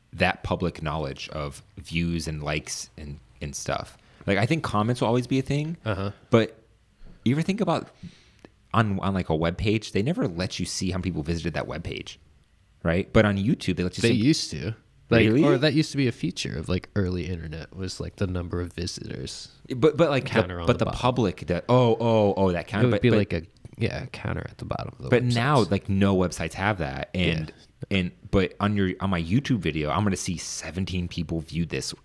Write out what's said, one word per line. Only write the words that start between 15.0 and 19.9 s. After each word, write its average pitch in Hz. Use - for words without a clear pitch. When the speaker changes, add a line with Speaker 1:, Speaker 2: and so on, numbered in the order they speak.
Speaker 2:
Like, 113
Speaker 1:
Really? 117
Speaker 2:
or 143
that 139
used 156
to -
be 139
a -
feature -
of, 80
like, 90
early 90
internet 85
was, 92
like, 82
the 98
number 87
of 87
visitors. -
Speaker 1:
But, 143